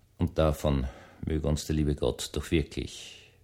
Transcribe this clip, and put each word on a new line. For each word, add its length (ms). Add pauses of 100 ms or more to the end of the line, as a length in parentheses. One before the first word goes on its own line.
(180)
Und 200
davon 480 (400)
möge 200
uns 200
der 100
liebe 180
Gott 380
doch 180
wirklich 800 (140)